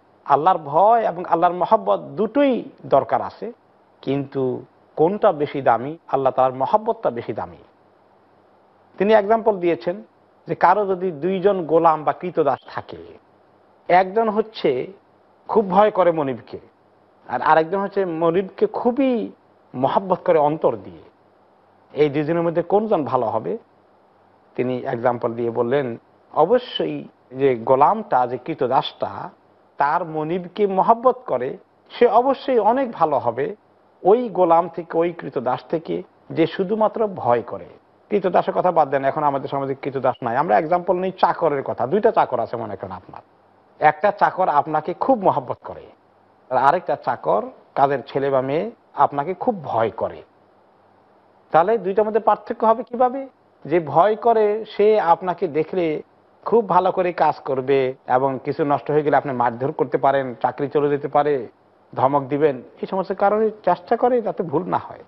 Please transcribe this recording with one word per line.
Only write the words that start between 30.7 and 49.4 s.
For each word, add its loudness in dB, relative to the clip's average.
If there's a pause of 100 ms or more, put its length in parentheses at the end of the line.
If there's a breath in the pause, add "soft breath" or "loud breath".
করে, -4 (340)
সে 2
অবশ্যই 2
অনেক 2
ভালো 0
হবে -4 (460)
ওই 4
গোলাম 2
থেকে, -8
ওই 0
কৃতদাস -6
থেকে -4 (280)
যে 0
শুধুমাত্র -2
ভয় 0
করে। -12 (440)
কৃতদাসের 0
কথা 0
বাদ 2
দেন, 0
এখন 0
আমাদের -2
সমাজে -4
কৃতদাস -2
নাই। -2
আমরা 2
এক্সাম্পল 0
নিই -4
চাকরের 0
কথা, -6
দুইটা 2
চাকর 0
আছে -6
মনে -8
করেন -12
আপনার, -18 (580)
একটা 2
চাকর 0
আপনাকে 0
খুব 2
মহব্বত 0
করে, -14 (720)
আর 2
আরেকটা 2
চাকর, -2 (320)
কাজের 2
ছেলে -2
বা 2
মেয়ে -2 (240)
আপনাকে 0
খুব -4